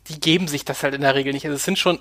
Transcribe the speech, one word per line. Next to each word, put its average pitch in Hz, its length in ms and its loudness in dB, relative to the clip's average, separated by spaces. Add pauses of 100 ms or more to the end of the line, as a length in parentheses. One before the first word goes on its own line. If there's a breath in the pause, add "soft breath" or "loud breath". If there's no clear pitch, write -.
die 156 100 -14
geben 165 300 4
sich 143 160 -4
das - 180 -6
halt 139 120 0
in 139 80 -4
der 135 140 4
Regel 139 180 0
nicht. 139 120 -6
Also 147 100 -2
es 135 100 -6
sind 185 120 0
schon, 175 240 2